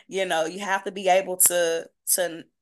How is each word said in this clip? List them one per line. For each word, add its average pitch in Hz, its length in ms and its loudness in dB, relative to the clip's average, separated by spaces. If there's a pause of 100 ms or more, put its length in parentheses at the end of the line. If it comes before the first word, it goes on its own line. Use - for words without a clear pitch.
you 190 160 -2
know, 165 200 0
you 180 160 -8
have 196 240 -4
to 202 80 -6
be 190 160 -2
able 185 300 4
to, 170 500 2 (260)
to, 170 300 -4 (180)